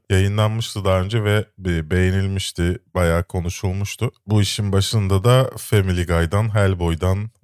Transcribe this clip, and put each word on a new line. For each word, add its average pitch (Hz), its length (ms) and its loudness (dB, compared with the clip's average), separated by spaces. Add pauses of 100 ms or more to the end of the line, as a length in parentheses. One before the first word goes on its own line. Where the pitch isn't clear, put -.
yayınlanmıştı 104 760 0
daha 95 160 2
önce 107 220 -2
ve 104 220 0 (120)
be-, 85 320 -4
beğenilmişti, 92 920 0 (160)
bayağı 87 280 2
konuşulmuştu. 95 880 -6 (160)
Bu 107 140 4
işin 101 300 -2
başında 98 520 0
da 127 340 4
Family 92 480 0
Guy'dan, 87 500 0
Hellboy'dan, 95 720 0 (140)